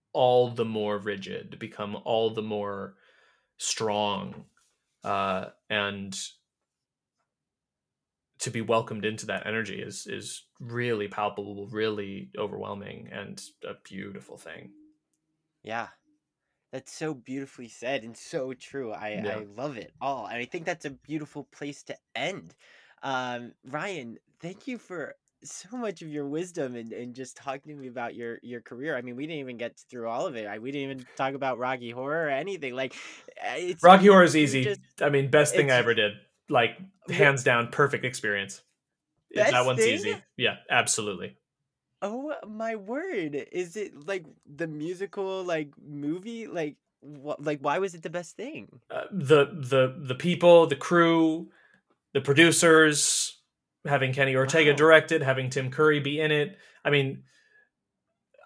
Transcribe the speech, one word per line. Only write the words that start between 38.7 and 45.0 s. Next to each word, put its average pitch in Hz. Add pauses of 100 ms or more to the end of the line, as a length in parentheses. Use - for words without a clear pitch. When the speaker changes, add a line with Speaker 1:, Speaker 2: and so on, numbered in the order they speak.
Speaker 1:
It, -
that 113
Speaker 2:
Best 123
Speaker 1:
one's 127
Speaker 2:
thing? 113
Speaker 1:
easy. 104 (200)
Yeah, 107 (140)
absolutely. 104 (640)
Speaker 2:
Oh 254 (140)
my 220
word. 208 (160)
Is 175
it, 190
like, 190 (200)
the 147
musical, 185